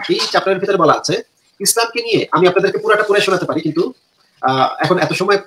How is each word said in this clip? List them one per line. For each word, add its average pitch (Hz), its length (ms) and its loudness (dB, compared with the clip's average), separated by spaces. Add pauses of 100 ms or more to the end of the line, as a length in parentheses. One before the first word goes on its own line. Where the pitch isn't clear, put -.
এই 180 100 0 (100)
চ্যাপ্টারের 190 300 0
ভিতরে 196 180 0
বলা 151 160 4
আছে 190 380 -4 (280)
ইসলামকে - 420 -2
নিয়ে, 453 300 0
আমি 175 160 4
আপনাদেরকে 190 300 2
পুরাটা 208 260 0
পড়ে 202 180 2
শোনাতে 185 240 0
পারি, 147 160 -4
কিন্তু, 165 320 -2 (480)
আহ, 131 380 0
এখন 156 200 0
এত 160 140 -2
সময় 196 340 0